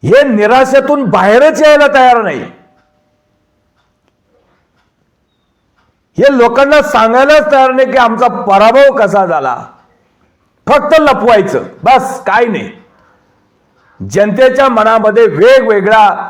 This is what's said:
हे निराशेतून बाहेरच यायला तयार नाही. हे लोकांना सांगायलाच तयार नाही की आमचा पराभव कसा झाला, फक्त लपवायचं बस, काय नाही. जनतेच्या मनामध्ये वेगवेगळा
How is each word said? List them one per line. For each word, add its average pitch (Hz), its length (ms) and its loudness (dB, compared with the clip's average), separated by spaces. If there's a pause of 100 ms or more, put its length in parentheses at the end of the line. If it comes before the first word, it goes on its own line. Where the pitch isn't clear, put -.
हे 208 220 2
निराशेतून 262 840 0
बाहेरच 240 520 0
यायला 294 320 4
तयार 254 300 2
नाही. 151 180 -8 (3750)
हे 269 200 0
लोकांना 269 460 0
सांगायलाच 277 680 0
तयार 262 200 2
नाही 254 200 -2
की 247 60 -2
आमचा 233 300 0 (160)
पराभव 226 520 2
कसा 196 300 -2
झाला, 139 300 -4 (1120)
फक्त 294 320 2
लपवायचं 214 640 0 (200)
बस, 233 420 0
काय 220 200 -2
नाही. 139 260 -10 (1300)
जनतेच्या 247 680 0
मनामध्ये 220 580 0
वेगवेगळा 214 840 2 (200)